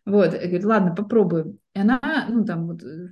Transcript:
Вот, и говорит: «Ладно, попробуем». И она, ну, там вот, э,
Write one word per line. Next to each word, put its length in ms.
Вот, 280
и 40
говорит: 260
«Ладно, 320
попробуем». 640
И 40
она, 200
ну, 140
там 240
вот, 160
э, 280